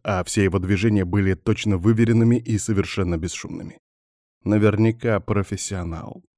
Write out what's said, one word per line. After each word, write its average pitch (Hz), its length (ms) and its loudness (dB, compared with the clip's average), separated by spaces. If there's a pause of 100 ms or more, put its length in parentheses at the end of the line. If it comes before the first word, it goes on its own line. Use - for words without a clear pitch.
а 92 180 -2
все 101 220 0
его 95 140 2
движения 98 440 2
были 95 300 0
точно 104 420 -2
выверенными 113 640 4
и 113 200 -2
совершенно 95 600 -2
бесшумными. 82 600 -10 (680)
Наверняка 107 720 2
профессионал. 92 1040 -6 (140)